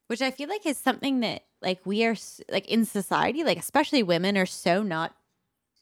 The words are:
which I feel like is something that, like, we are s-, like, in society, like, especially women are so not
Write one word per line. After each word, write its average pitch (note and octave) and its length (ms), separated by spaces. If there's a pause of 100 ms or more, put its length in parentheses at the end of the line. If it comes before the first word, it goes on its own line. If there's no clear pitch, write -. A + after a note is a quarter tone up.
which A#3 160
I C4 80
feel C#4 180
like G#4 180
is D4 120
something C4+ 420
that, G3+ 240 (160)
like, F#3 240
we G#3 220
are A3+ 60
s-, - 280 (100)
like, G3+ 180
in A3 180
society, G3 580
like, F#3 140
especially C#4+ 440
women F3+ 360
are F#3 80
so F#3 360
not E3 320 (680)